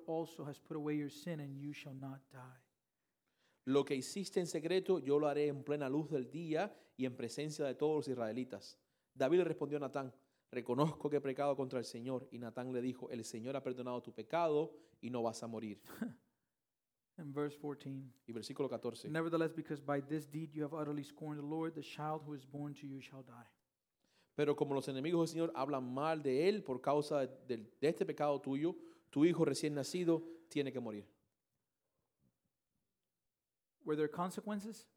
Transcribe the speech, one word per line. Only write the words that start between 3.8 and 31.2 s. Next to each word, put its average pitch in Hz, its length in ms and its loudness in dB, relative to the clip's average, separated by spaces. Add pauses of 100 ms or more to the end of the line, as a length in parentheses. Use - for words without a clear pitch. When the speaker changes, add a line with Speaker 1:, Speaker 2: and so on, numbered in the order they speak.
Speaker 2:
que 139 140 0
hiciste 180 420 -2
en 175 80 2
secreto, 180 520 2
yo 139 200 4
lo 151 80 4
haré 147 200 4
en 139 180 -2
plena 143 240 0
luz 151 220 0
del 127 200 0
día 165 420 0 (220)
y 131 80 -2
en 127 140 0
presencia 147 480 -2
de 127 100 0
todos 151 220 4
los 147 100 -2
israelitas." 120 720 -4 (340)
David 147 260 6
le 185 40 10
respondió 156 320 0
a 143 60 0
Natán, 135 320 -4 (380)
"Reconozco 131 580 2
que 143 80 2
he 143 40 -2
pecado 139 340 2
contra 131 240 -2
el 113 60 -4
Señor". 123 460 -4
Y 117 80 -10
Natán 123 340 -6
le 120 80 0
dijo, 127 280 -4
"El 117 140 -6
Señor 120 320 -6
ha 131 80 -6
perdonado 123 380 -4
tu - 120 -12
pecado 156 600 2 (280)
y 120 80 -6
no 120 140 0
vas 113 200 -2
a 117 40 -6
morir". 110 380 -6
Speaker 1:
<laughs> - 340 -8 (960)
In 147 160 -8
verse 147 240 -2
fourteen, 135 560 -8 (120)
Speaker 2:
Y 117 80 -10
versículo 127 360 -2
catorce. 120 400 -4
Speaker 1:
"Nevertheless, 160 460 2
because 156 260 -6
by 143 200 2
this 143 280 -4
deed 156 240 -6
you 151 100 -2
have 147 100 -4
utterly 147 300 -2
scorned 151 380 -8
the 143 60 -6
Lord, 160 260 -2
the 151 80 -8
child 151 440 -4
who 147 100 -8
is 131 100 -10
born 143 300 -6
to 147 120 -14
you 135 140 -10
shall 135 220 -14
die." 120 240 -20 (880)
Speaker 2:
"Pero 147 200 4
como 139 180 2
los 135 140 0
enemigos 160 420 2
del 165 40 -6
Señor 165 220 2
hablan 131 380 0
mal 151 300 2
de 139 260 4
él 208 140 2
por 127 180 -4
causa 147 380 4
de, 131 80 2 (200)
de, 113 320 -6
de 139 100 4
este 170 160 2
pecado 147 360 2
tuyo, 147 340 0 (340)
tu 143 160 4
hijo 165 200 6
recién 147 300 2
nacido 165 480 2 (260)
tiene 139 220 0
que 127 80 -4
morir". 107 260 -6 (2750)